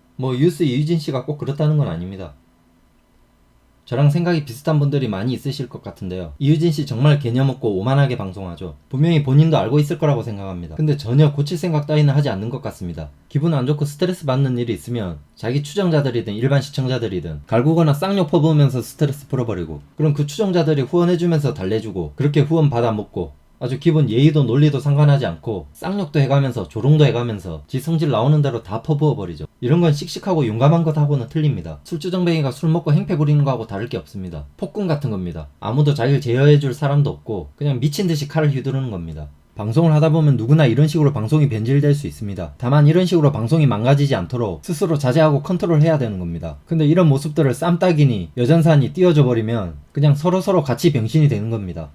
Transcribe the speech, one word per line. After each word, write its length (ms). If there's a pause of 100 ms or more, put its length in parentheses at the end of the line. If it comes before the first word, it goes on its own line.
(160)
뭐 220
유스 260
이유진 360
씨가 260
꼭 120
그렇다는 400
건 100
아닙니다. 460 (1500)
저랑 240
생각이 360
비슷한 340
분들이 300
많이 240
있으실 340
것 160
같은데요. 560
이유진 320
씨 140
정말 340
개념 300
없고 280
오만하게 380
방송하죠. 600 (120)
분명히 360
본인도 340
알고 220
있을 200
거라고 240
생각합니다. 520
근데 200
전혀 380
고칠 240
생각 280
따위는 280
하지 160
않는 200
것 120
같습니다. 480 (180)
기분 260
안 120
좋고 180
스트레스 420
받는 320
일이 140
있으면 460 (180)
자기 280
추정자들이든 680
일반 280
시청자들이든 840
갈구거나 480
쌍욕 380
퍼부으면서 500
스트레스 460
풀어버리고 540 (160)
그럼 160
그 140
추정자들이 560
후원해주면서 720
달래주고 600
그렇게 240
후원 300
받아먹고 640 (300)
아주 160
기본 300
예의도 340
논리도 380
상관하지 440
않고 460
쌍욕도 480
해가면서 480
조롱도 380
해가면서 600
지 140
성질 320
나오는 300
대로 200
다 200
퍼부어버리죠. 640 (160)
이런 180
건 140
씩씩하고 520
용감한 380
것하고는 460
틀립니다. 560
술주정뱅이가 640
술 200
먹고 200
행패 240
부리는 300
거하고 200
다를 220
게 80
없습니다. 520 (100)
폭군 300
같은 240
겁니다. 360 (140)
아무도 320
자기를 260
제어해줄 540
사람도 360
없고 460
그냥 240
미친 260
듯이 220
칼을 240
휘두르는 400
겁니다. 380 (260)
방송을 380
하다 160
보면 260
누구나 300
이런 220
식으로 260
방송이 340
변질될 460
수 140
있습니다. 500
다만 300
이런 180
식으로 260
방송이 340
망가지지 500
않도록 500
스스로 320
자제하고 440
컨트롤해야 580
되는 200
겁니다. 460
근데 200
이런 220
모습들을 460
쌈딱이니 840
여전사니 560
띄워줘 320
버리면 520 (180)
그냥 220
서로서로 480
같이 280
병신이 360
되는 240
겁니다. 440